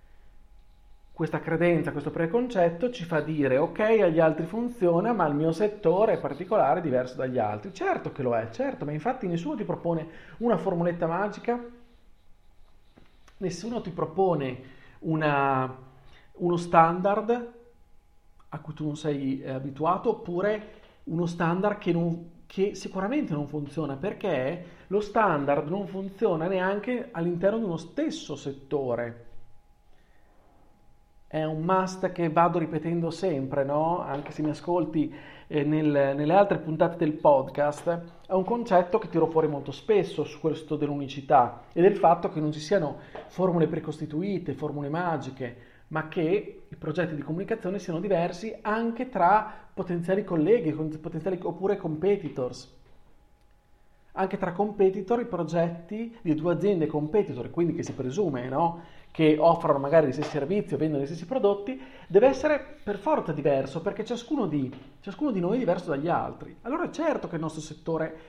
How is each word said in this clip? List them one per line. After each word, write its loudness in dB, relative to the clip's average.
Questa -4
credenza, 2
questo -6
preconcetto 0
ci -10
fa 0
dire, 2
"Ok, 0
agli 4
altri 4
funziona, 2
ma 2
il 0
mio 2
settore 2
è 0
particolare, 2
diverso 0
dagli -2
altri." -2
Certo -2
che -8
lo 2
è, -2
certo, -4
ma -4
infatti -4
nessuno -2
ti -6
propone -2
una 2
formuletta 0
magica, -2
nessuno -6
ti -10
propone 0
una, 0
uno 2
standard 2
a -12
cui -14
tu -8
non -4
sei, -4
eh, -8
abituato, -2
oppure -2
uno -2
standard 0
che -2
non, -2
che -2
sicuramente -4
non -2
funziona, -6
perché -4
lo 0
standard 2
non -4
funziona -2
neanche -2
all'interno 0
di -2
uno -2
stesso -6
settore. -4
È -2
un -2
must 0
che 0
vado 4
ripetendo -2
sempre, -2
no? 0
Anche -6
se -6
mi 0
ascolti, 0
eh, 0
nel, 2
nelle 2
altre 6
puntate 0
del 2
podcast, 2
è -8
un 4
concetto 2
che -4
tiro 4
fuori 2
molto -4
spesso 0
su -12
questo -2
dell'unicità 2
e 2
del 8
fatto 6
che -6
non 0
ci -6
siano 0
formule 2
precostituite, -4
formule -6
magiche, -4
ma -4
che -2
i -18
progetti -4
di -6
comunicazione -4
siano -4
diversi -2
anche -2
tra 4
potenziali -2
colleghi, 4
con-, -4
potenziali, -6
oppure -2
competitors. -4
Anche 0
tra -2
competitor, 2
i -2
progetti -2
di 2
due 2
aziende 2
competitor, 0
quindi 2
che -4
si -6
presume, -2
no, -2
che 6
offrono 4
magari 6
gli 0
stessi -4
servizi -2
o 0
vendono 0
gli -2
stessi -8
prodotti, 0
deve 6
essere 2
per -4
forza 0
diverso, 0
perché -4
ciascuno -2
di, -2
ciascuno -4
di 0
noi 0
è 2
diverso 0
dagli -2
altri. -4
Allora -4
certo -2
che -6
il -2
nostro -6
settore -6